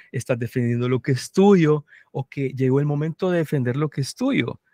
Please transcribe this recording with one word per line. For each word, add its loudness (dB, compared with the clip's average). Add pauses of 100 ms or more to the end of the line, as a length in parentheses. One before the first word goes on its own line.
(120)
estás -4
defendiendo -2
lo 0
que 0
es -6
tuyo, 4 (260)
o -8
que -6
llegó 2
el 0
momento -4
de 0
defender -2
lo -2
que -6
es -6
tuyo. -4 (120)